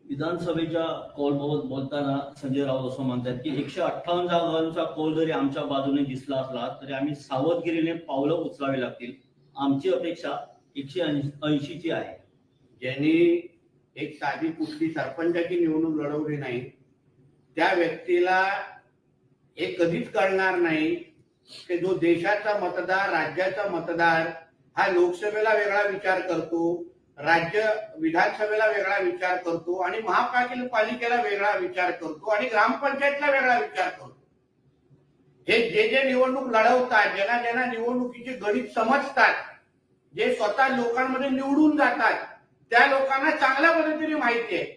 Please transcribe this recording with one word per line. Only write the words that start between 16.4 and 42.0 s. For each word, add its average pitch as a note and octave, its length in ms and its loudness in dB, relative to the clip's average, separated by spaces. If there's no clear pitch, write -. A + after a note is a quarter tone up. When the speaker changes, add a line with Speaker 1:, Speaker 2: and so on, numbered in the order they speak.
Speaker 2:
त्या F3+ 180 4
व्यक्तीला F3 680 2
हे F3+ 160 -4
कधीच E3+ 380 0
कळणार F#3+ 440 2
नाही E3 380 2
की - 840 -10
जो F#3 180 0
देशाचा G3 640 0
मतदार, F#3 520 -2
राज्याचा F3+ 580 -2
मतदार E3 580 0
हा G3 120 2
लोकसभेला G#3 680 2
वेगळा G3+ 300 2
विचार F#3 380 0
करतो, E3+ 680 -2
राज्य E3 480 2
विधानसभेला G#3 680 2
वेगळा G3+ 340 0
विचार F3+ 380 0
करतो E3+ 400 -4
आणि F3 220 -2
महापालिकेला A#3+ 1200 0
वेगळा G3+ 340 0
विचार F3+ 360 -2
करतो E3 380 -8
आणि G#3+ 160 2
ग्रामपंचायतला C4 840 0
वेगळा B3+ 280 4
विचार F#3+ 300 -2
करतो. - 280 -14
हे - 120 4
जे G#3+ 180 4
जे C4 140 2
निवडणूक B3+ 460 2
लढवतात, A3+ 680 4
ज्यांना A3+ 260 0
ज्यांना A#3+ 240 0
निवडणुकीचे B3 680 -4
गणित G#3 380 -2
समजतात, A#3+ 600 4
जे A#3+ 200 2
स्वतः A#3 420 2
लोकांमध्ये B3+ 540 0
निवडून C#4+ 460 4
जातात A#3+ 480 2